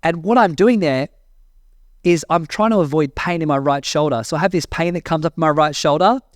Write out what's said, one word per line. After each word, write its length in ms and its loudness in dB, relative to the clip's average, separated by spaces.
And 200 -2
what 140 2
I'm 180 2
doing 240 4
there 300 -2
is 260 2
I'm 160 0
trying 260 0
to 80 2
avoid 360 0
pain 260 -4
in 60 -2
my 100 0
right 260 0
shoulder. 400 -2
So 140 -6
I 20 -2
have 120 0
this 140 -2
pain 280 -4
that 100 -6
comes 220 -4
up 120 -2
in 40 -4
my 80 2
right 260 2
shoulder. 440 2